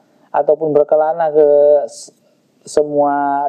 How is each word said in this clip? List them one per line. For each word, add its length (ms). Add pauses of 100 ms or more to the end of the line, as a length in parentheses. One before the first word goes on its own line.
(340)
ataupun 400
berkelana 560
ke 180 (380)
s-, 240 (560)
semua 840